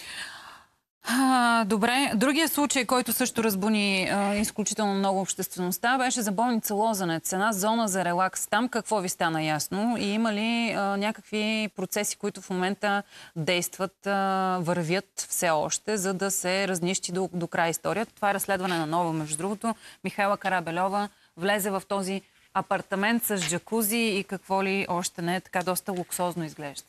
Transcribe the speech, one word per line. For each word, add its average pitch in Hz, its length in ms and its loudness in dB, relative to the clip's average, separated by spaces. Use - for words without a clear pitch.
А, 240 560 4
добре. 240 500 2
Другия 269 340 4
случай, 277 360 2
който 247 280 2
също 233 320 0
разбуни, 202 680 2
а, 202 220 2
изключително 208 600 0
много 196 260 0
обществеността, 185 800 -2
беше 254 240 0
за 202 100 0
болница 220 420 0
Лозенец. 190 580 0
Една 202 200 2
зона 214 360 0
за 185 160 0
релакс. 180 420 0
Там 233 220 0
какво 220 320 0
ви 180 80 -2
стана 160 340 0
ясно? 185 560 0
И 202 60 -2
има 214 280 2
ли, 226 380 0
а, 196 260 0
някакви 214 800 -2
процеси, - 400 -2
които 202 260 -6
в - 80 -14
момента 196 520 0
действат, 175 720 -2
а, 190 560 0
вървят 175 640 -2
все 180 220 0
още, 151 460 0
за 190 180 0
да 196 160 -2
се 190 380 0
разнищи 180 440 -2
до, 185 200 -2
до 170 140 -2
край 170 240 2
историята? 165 440 -2
Това 202 160 0
е 196 40 2
разследване 185 440 0
на 156 80 0
ново, 165 260 0
между 156 240 -4
другото. 202 380 -4
Михайла 202 320 0
Карабельова 185 720 0
влезе 202 340 0
в 190 180 0
този 196 340 -2
апартамент 196 680 0
с 202 140 0
джакузи 202 580 0
и 208 280 2
какво 190 400 -2
ли 196 240 0
още 180 340 -4
не. 175 180 0
Така 180 220 -4
доста 180 300 -2
луксозно 175 520 -2
изглежда. 143 440 -10